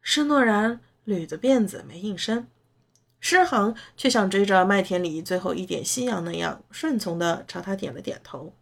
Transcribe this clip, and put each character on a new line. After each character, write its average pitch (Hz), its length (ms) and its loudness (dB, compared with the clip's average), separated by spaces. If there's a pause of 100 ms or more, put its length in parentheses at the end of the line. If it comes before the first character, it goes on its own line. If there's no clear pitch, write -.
施 - 240 0
诺 285 180 4
然 226 380 2 (260)
捋 180 200 -4
着 - 120 -10
辫 247 280 4
子 - 200 -10
没 165 120 -16
应 196 180 -6
声， 233 300 -4 (720)
施 370 240 4
航 226 300 0 (200)
却 - 140 0
像 220 220 2
追 196 140 4
着 190 200 6
麦 196 160 4
田 180 240 0
里 160 160 -4
最 180 180 -4
后 180 140 -4
一 180 140 -6
点 180 180 -6
夕 247 220 -2
阳 190 180 -2
那 170 80 -6
样 170 380 -6
顺 302 280 -2
从 175 200 -4
地 170 280 -2
朝 180 140 -12
他 190 160 -6
点 - 180 -8
了 - 60 -14
点 - 240 -8
头。 160 380 -16